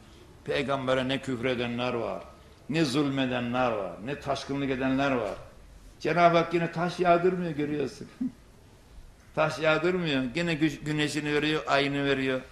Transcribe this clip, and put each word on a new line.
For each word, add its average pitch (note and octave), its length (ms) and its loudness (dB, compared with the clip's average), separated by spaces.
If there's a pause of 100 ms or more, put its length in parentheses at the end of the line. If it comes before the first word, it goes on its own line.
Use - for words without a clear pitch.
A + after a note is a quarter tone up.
(460)
peygambere C3 640 0
ne C3+ 140 -2
küfredenler B2 720 -2
var, G#2 300 -4 (460)
ne D#3 160 4
zulmedenler B2+ 880 0
var, G2 200 -2 (140)
ne C#3+ 140 -6
taşkınlık C#3 500 -4
edenler C3+ 420 0
var. A2 240 -2 (640)
Cenab-ı E3+ 380 6
Hak E3 160 0
yine E3+ 180 0
taş - 280 -2
yağdırmıyor, F3 520 4
görüyorsun. D3 560 -4 (140)
<laughs> B3+ 100 -4 (1040)
Taş D#3 240 0
yağdırmıyor. D#3 640 2
Gene E3 300 -2
gü-, D3 300 0
güneşini D3 500 -2
veriyor, D3 340 0
ayını C#3 380 2
veriyor. C3 360 0 (100)